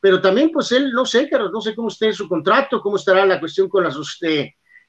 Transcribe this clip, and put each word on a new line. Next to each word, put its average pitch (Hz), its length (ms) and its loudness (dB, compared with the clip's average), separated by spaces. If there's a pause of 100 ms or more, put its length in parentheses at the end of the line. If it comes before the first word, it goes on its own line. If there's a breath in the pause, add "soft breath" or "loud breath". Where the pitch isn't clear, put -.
pero 190 200 4
también, 214 280 4
pues, 302 220 -2
él, 262 220 0
no 254 120 0
sé, 254 240 0
Carlos, 214 220 -2
no 220 80 -6
sé 214 160 -6
cómo 226 140 -6
esté 214 240 -2
su 175 160 -8
contrato, 214 500 0
cómo 202 160 -4
estará 190 300 2
la 185 120 2
cuestión 175 300 -2
con 190 160 0
la, 160 60 0
este, 147 640 -4 (320 soft breath)